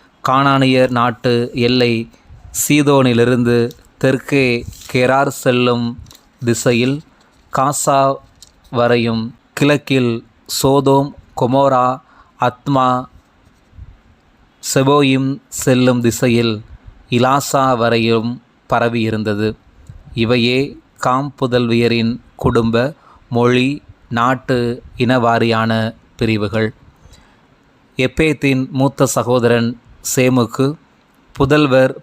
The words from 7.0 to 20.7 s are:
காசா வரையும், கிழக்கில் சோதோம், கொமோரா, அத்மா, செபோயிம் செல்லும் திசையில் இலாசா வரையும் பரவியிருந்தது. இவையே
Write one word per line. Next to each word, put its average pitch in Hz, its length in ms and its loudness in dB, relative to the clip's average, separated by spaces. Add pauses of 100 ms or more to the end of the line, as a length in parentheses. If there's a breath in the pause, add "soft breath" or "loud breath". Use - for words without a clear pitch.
காசா 135 580 0 (540)
வரையும், 117 640 0 (180)
கிழக்கில் 131 720 0 (200)
சோதோம், 139 680 0 (260)
கொமோரா, 131 580 2 (380 soft breath)
அத்மா, 127 720 -2 (1500)
செபோயிம் 135 880 0
செல்லும் 127 540 0
திசையில் 117 640 0 (460)
இலாசா 131 640 0
வரையும் 113 680 0 (280)
பரவியிருந்தது. 110 840 -2 (580)
இவையே 123 640 0 (200)